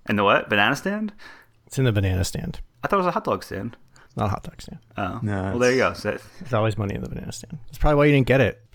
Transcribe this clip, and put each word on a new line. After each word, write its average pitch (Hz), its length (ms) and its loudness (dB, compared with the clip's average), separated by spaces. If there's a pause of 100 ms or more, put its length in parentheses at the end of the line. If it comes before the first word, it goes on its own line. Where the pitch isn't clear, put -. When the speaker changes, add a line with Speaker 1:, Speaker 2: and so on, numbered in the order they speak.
Speaker 1:
In 110 80 0
the 104 80 2
what? 117 260 4
Banana 107 260 2
stand? 208 380 -4 (520)
Speaker 2:
It's - 120 -10
in 131 80 2
the 117 60 2
banana 92 320 0
stand. - 360 -8 (220)
Speaker 1:
I - 60 -2
thought 202 80 0
it - 20 4
was 180 80 0
a 175 60 0
hot 214 120 -4
dog 101 180 -2
stand. 110 340 -10 (400)
Speaker 2:
Not 107 100 -2
a - 20 0
hot - 160 -4
dog - 160 -16
stand. - 200 -16 (180)
Speaker 1:
Oh. 101 240 -4
Speaker 3:
No, 101 220 -2
Speaker 1:
Well, 98 140 -2
there 123 140 4
you 131 60 2
go. 110 140 4
Speaker 3:
it's - 100 -10
Speaker 1:
So - 160 -4 (220)
Speaker 2:
There's - 120 -12
always 110 240 2
money 101 180 -4
in - 60 -6
the - 80 -8
banana - 240 -10
stand. - 340 -14
That's - 120 -14
probably 151 180 6
why 143 100 6
you 147 60 6
didn't 135 140 6
get 131 160 4
it. - 180 0 (140)